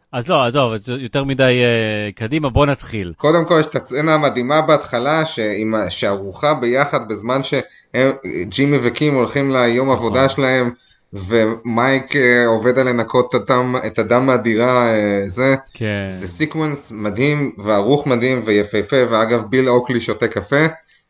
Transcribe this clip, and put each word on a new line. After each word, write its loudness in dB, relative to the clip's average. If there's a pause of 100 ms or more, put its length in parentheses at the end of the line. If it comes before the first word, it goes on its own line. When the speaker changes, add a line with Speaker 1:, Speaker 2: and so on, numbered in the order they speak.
(140)
Speaker 1:
אז -6
לא, 2
עזוב, 0
אז -8
יותר -4
מדי, 0
אה, 2
קדימה, -2
בוא 2
נתחיל. -4
Speaker 2:
קודם 2
כל, 2
יש 2
את -8
הסצנה -2
המדהימה 2
בהתחלה, 0
שעם -2
ה-, -2
שערוכה -2
ביחד 0
בזמן -2
שהם, -2 (320)
ג'ימי 0
וקים 0
הולכים 0
ליום 2
Speaker 1:
נכון. 2
Speaker 2:
עבודה 2
שלהם, 0 (420)
ומייק, 0
אה, 4
עובד 2
על 2
לנקות 0
את 0
הדם, 0 (100)
את -6
הדם 2
מהדירה, 2
אה, 0
זה. 0 (180)
Speaker 1:
כן. -4
Speaker 2:
זה -8
סיקוונס -6
מדהים, -2
וערוך 0
מדהים, 0
ויפהפה, 0 (120)
ואגב, 2
ביל 2
אוקלי 2
שותה -2
קפה. 0 (440)